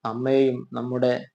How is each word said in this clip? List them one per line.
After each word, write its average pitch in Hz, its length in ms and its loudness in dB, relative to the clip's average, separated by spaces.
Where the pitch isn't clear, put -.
നമ്മെയും 131 520 2
നമ്മുടെ 123 400 0